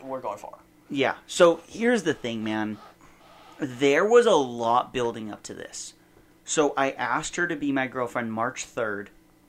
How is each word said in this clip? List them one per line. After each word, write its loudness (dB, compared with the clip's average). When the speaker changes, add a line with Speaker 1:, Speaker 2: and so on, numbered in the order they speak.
Speaker 1:
we're -8
going -8
far." -18
Speaker 2:
Yeah. 0
So 6
here's 0
the 0
thing, -6
man. -4
There 2
was 8
a 6
lot 2
building -4
up -14
to -14
this. -14
So 0
I 2
asked -4
her -2
to -4
be -4
my -2
girlfriend -6
March -4
third, -6